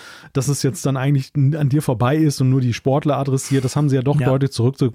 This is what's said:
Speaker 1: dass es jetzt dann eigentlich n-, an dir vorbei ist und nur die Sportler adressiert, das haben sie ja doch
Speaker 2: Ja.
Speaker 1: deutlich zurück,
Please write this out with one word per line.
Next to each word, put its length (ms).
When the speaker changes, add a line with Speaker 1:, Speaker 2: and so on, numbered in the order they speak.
Speaker 1:
dass 160
es 140
jetzt 240
dann 100
eigentlich 400
n-, 180
an 140
dir 140
vorbei 340
ist 240
und 80
nur 140
die 100
Sportler 460
adressiert, 440
das 140
haben 140
sie 60
ja 60
doch 160
Speaker 2:
Ja. 100
Speaker 1:
deutlich 240
zurück, 260